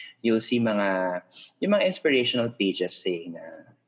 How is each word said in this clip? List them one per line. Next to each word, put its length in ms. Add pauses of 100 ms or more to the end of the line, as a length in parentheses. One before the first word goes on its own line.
(220)
you'll 220
see 160
mga, 640 (400)
yung 100
mga 160
inspirational 640
pages 400
saying 480
na 240 (240)